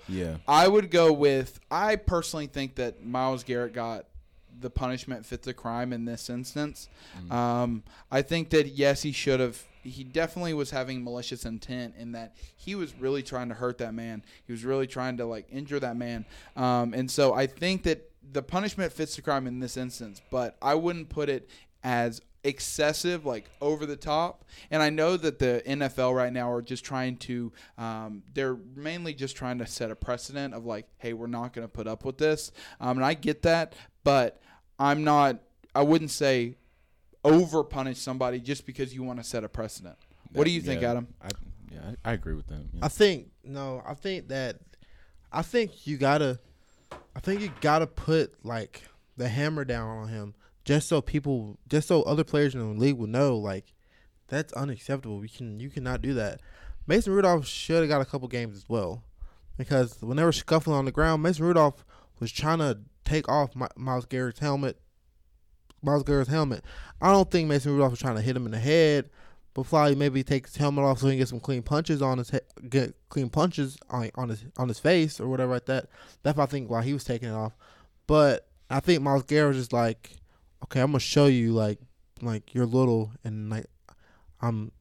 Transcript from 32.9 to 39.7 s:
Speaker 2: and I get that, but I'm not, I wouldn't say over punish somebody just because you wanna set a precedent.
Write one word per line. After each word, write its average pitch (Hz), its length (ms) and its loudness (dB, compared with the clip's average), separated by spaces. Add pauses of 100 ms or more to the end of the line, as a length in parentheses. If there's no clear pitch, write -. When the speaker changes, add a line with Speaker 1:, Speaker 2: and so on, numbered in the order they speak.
Speaker 2:
and 131 80 2
I 156 100 2
get 147 260 -2
that, 165 340 2 (280)
but 139 380 4 (380)
I'm 143 240 4
not, 143 360 4 (360)
I 139 80 4
wouldn't 160 280 4
say 127 440 0 (680)
over 156 400 6
punish 131 360 -6
somebody 127 400 -2
just 135 260 -6
because 131 280 -8
you 131 100 -10
wanna 123 200 -8
set 113 220 -6
a - 40 -10
precedent. 104 460 -10 (360)